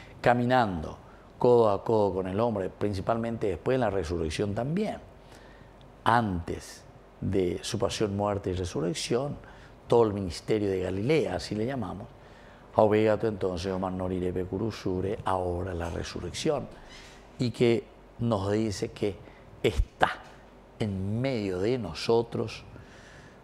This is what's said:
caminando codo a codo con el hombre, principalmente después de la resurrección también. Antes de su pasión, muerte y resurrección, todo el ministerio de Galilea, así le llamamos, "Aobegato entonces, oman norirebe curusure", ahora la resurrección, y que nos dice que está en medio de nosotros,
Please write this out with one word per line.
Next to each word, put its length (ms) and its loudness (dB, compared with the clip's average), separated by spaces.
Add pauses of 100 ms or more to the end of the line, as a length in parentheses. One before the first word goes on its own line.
(220)
caminando 720 4 (420)
codo 300 8
a 160 2
codo 300 4
con 120 -2
el 140 -2
hombre, 300 0
principalmente 800 -2
después 260 0
de 60 2
la 100 2
resurrección 640 -2
también. 420 -2 (1080)
Antes 800 0 (360)
de 400 0
su 180 -6
pasión, 380 -2
muerte 320 -2
y 60 -2
resurrección, 840 -2 (520)
todo 160 8
el 100 2
ministerio 560 -2
de 100 0
Galilea, 540 0
así 200 -4
le 120 -2
llamamos, 420 -6 (680)
"Aobegato 520 4
entonces, 420 -2
oman 280 -2
norirebe 480 -2
curusure", 800 -4
ahora 480 -2
la 160 -6
resurrección, 760 -4 (720)
y 120 0
que 340 2 (360)
nos 300 0
dice 400 -2
que 280 -4 (440)
está 460 2 (680)
en 420 -2
medio 380 -2
de 180 2
nosotros, 880 0 (800)